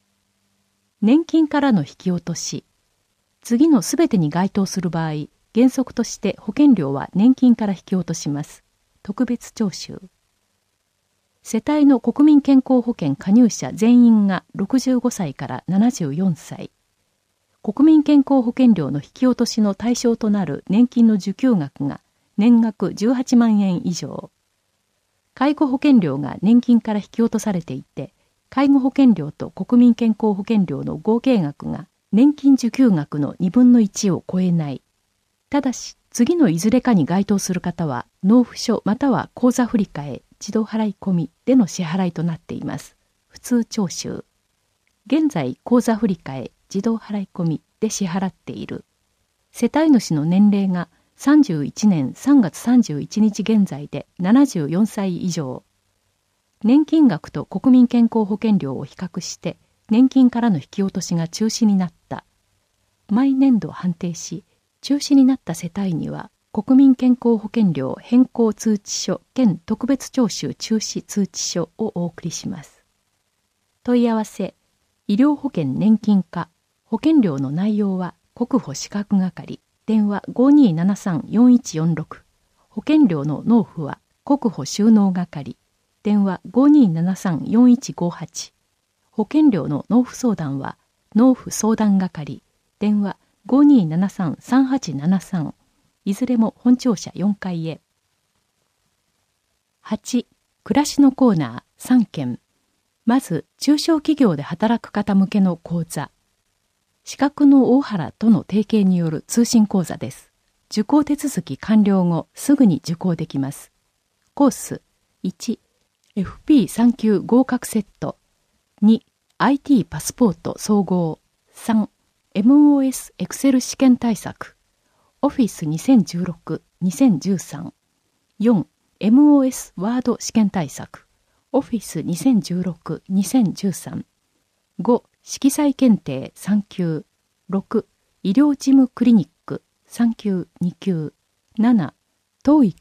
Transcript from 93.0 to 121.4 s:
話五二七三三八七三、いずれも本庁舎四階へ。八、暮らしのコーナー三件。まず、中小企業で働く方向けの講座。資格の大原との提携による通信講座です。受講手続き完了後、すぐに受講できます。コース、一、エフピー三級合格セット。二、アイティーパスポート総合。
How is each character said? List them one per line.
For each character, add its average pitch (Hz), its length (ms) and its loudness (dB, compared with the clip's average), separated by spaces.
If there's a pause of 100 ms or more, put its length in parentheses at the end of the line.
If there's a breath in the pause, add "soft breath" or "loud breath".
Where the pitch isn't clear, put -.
話 196 160 -6 (300)
五 285 180 4
二 262 220 6
七 175 240 -2
三 165 280 -6
三 262 280 0
八 254 280 -6
七 165 260 0
三、 156 340 -8 (500)
い 196 100 -4
ず 254 120 -6
れ 247 100 -2
も 220 220 0
本 247 180 2
庁 240 180 -2
舎 - 200 -10
四 202 200 -2
階 170 340 -8
へ。 151 120 -12 (2000)
八、 - 480 -6 (340)
暮 240 180 0
ら - 40 0
し - 160 -2
の 269 120 6
コ 254 180 2
ー 175 80 2
ナ 123 200 -6
ー - 40 -16 (140)
三 247 280 2
件。 123 340 -8 (640)
ま 240 140 2
ず、 - 280 -6 (120)
中 294 200 0
小 320 180 0
企 302 200 -2
業 190 200 2
で 143 60 -10
働 220 400 -2
く - 100 -20
方 202 240 -2
向 190 120 4
け 208 120 0
の 180 160 2
講 170 280 -8
座。 - 260 -10 (920)
資 - 120 -16
格 285 300 0
の 269 260 6
大 269 80 4
原 175 320 -6
と 220 180 0
の 165 180 4
提 208 140 0
携 214 220 0
に 185 120 2
よ 165 140 -2
る 160 160 -6
通 240 180 0
信 220 220 4
講 185 160 -2
座 - 140 -8
で 117 160 -12
す。 - 200 -20 (380)
受 214 140 -4
講 294 200 2
手 294 120 -2
続 269 260 -6
き 131 140 -12
完 214 260 2
了 190 220 2
後、 170 300 -2
す - 200 0
ぐ 269 120 4
に 170 100 4
受 - 180 -8
講 170 220 -4
で 156 120 -8
き 139 120 -6
ま 135 100 -4
す。 - 220 -20 (640)
コ 285 120 2
ー 247 60 4
ス、 - 300 -14 (400)
一、 - 360 -8 (560)
エ 196 80 -4
フ - 200 -10
ピ 277 220 4
ー - 40 -4
三 233 240 2
級 214 280 0
合 247 240 2
格 - 220 -6
セ 220 140 -4
ッ - 60 -8 (120)
ト。 - 200 -10 (640)
二、 220 240 4 (340)
ア 214 120 0
イ 277 100 0
テ 285 140 0
ィ 214 60 4
ー - 60 -4
パ 151 120 -12
ス - 140 -10
ポ 233 180 0
ー 165 40 -4
ト - 240 -12
総 208 240 0
合。 175 380 -4 (320)